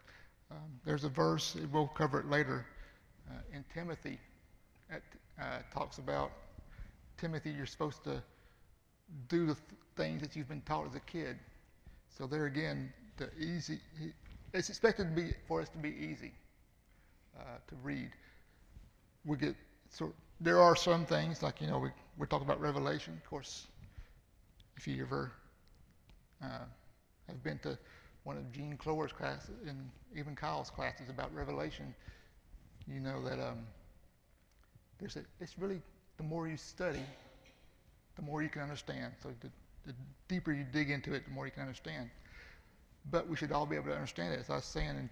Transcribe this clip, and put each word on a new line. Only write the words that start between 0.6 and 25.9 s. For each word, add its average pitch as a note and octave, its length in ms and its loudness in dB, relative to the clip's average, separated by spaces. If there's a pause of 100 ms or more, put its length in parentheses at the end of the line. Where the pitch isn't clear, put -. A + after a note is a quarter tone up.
there's D3 200 0
a C#3+ 40 2
verse, D#3+ 460 4 (160)
we'll D3+ 160 6
cover D3 320 2
it C#3+ 100 -2
later, C3+ 360 4 (640)
uh, B2+ 120 -8 (120)
in C#3+ 100 -8 (100)
Timothy, E3 460 -6 (720)
that, D#3 120 -8 (400)
uh, B2+ 180 -2 (140)
talks C#3+ 260 -4
about, C#3 320 2 (840)
"Timothy, D#3 340 -2
you're C#3+ 140 -4
supposed - 380 -2
to C3+ 180 -2 (1080)
do E3+ 160 6
the D3+ 100 6
th-, - 240 -18 (160)
things D#3 260 0
that D3 140 -6
you've C#3+ 140 -4
been D3 140 -6
taught D3+ 220 0
as C3+ 100 -6
a C#3+ 60 -4
kid." D3 380 -4 (680)
So C3+ 180 -6
there D3+ 180 2
again, C#3+ 460 0 (240)
the C3 220 -4
easy, D#3 420 -2 (180)
he, D#3 140 -6 (420)
it's F#3 140 2
expected G#3 480 6
to E3+ 60 6
be, E3 100 0 (160)
for E3 140 2
us D3+ 80 -4
to - 80 -12
be D3+ 120 0
easy, C#3+ 440 -6 (1080)
uh, B2+ 180 -10 (100)
to D#3 140 -12
read. C#3 300 -4 (1120)
We D3 120 2
get C#3+ 180 2 (340)
sort, - 240 -4 (260)
there E3+ 200 10
are E3+ 160 12
some E3+ 300 6
things, D#3+ 360 4
like, D3 200 0
you D3+ 60 0
know, C#3 120 4
we, C3+ 100 2 (280)
we're D3 100 0
talking C#3+ 180 2
about C#3+ 160 4
Revelation. D3+ 600 2
Of - 40 -18
course, - 380 -8 (1120)
if - 100 -8
you C3 140 0
ever, C3 300 -2 (1120)